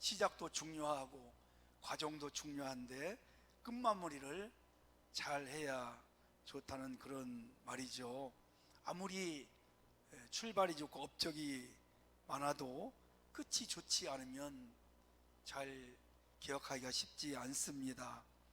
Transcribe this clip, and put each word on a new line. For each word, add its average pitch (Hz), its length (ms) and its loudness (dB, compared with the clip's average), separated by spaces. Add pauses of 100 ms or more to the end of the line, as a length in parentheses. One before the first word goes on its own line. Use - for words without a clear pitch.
시작도 185 480 4
중요하고 139 960 0 (360)
과정도 147 500 0
중요한데 139 880 -2 (440)
끝마무리를 190 880 2 (600)
잘 143 340 2
해야 131 560 0 (440)
좋다는 131 520 -4
그런 123 560 -6 (100)
말이죠. 127 680 -2 (520)
아무리, 180 640 0 (680)
예, 135 160 -16
출발이 190 460 4
좋고 143 260 -4
업적이 143 720 0 (520)
많아도 143 680 0 (380)
끝이 - 360 0
좋지 - 400 2
않으면 131 680 -4 (680)
잘 135 500 -4 (460)
기억하기가 139 500 0
쉽지 - 460 0
않습니다. 127 880 -2 (280)